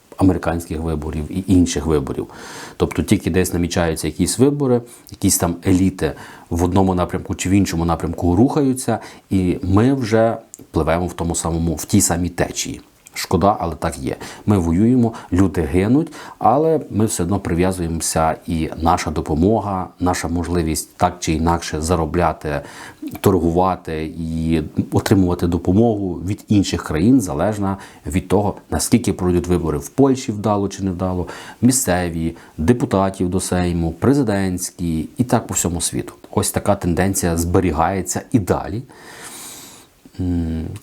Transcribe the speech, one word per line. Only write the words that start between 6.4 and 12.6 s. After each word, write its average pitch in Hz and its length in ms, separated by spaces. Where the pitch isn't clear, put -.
в 87 140
одному 92 300
напрямку 90 400
чи - 140
в 92 40
іншому 85 320
напрямку 85 520
рухаються, 127 600
і 90 320
ми 104 320
вже 113 420
пливемо 82 360
в 85 60
тому 85 220
самому, 82 400
в - 100
тій 101 160
самій 87 280
течії. - 520